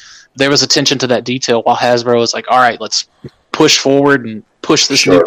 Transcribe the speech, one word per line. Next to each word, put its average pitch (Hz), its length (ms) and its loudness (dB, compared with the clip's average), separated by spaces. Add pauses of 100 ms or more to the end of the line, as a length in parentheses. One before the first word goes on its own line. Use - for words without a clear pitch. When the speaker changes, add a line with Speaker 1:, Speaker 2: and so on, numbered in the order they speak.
(360)
Speaker 1:
there 135 140 0
was 143 140 2
attention 135 360 0
to 127 80 -4
that 120 180 -2
detail 123 380 -2
while 120 120 2
Hasbro 120 400 0
was 117 180 0
like, 117 160 -10
"All 127 100 2
right, 117 200 0
let's - 260 -8 (460)
push 151 260 2
forward 139 480 2
and 110 180 -12 (180)
push - 260 0
this 135 180 -2
new - 80 2
Speaker 2:
Sure. 85 140 4